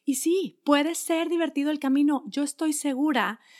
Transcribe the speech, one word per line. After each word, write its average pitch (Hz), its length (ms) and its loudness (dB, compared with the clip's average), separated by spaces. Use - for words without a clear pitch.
Y 269 120 0
sí, 339 480 -2
puede 294 320 2
ser 330 340 -2
divertido 311 420 0
el 294 80 -4
camino. 285 480 2
Yo 277 160 -4
estoy 311 300 -2
segura 262 680 0